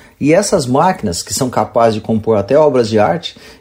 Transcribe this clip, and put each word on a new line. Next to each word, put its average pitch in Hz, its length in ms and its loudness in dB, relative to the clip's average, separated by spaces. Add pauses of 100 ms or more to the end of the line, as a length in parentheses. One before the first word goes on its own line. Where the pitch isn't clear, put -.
(220)
e 143 120 2
essas 185 320 2
máquinas, 127 560 -2
que - 120 -10
são 127 160 -2
capazes 113 460 0
de 107 40 -4
compor 113 380 -2
até 101 200 0
obras 131 300 2
de 110 100 0
arte, 151 380 -2 (260)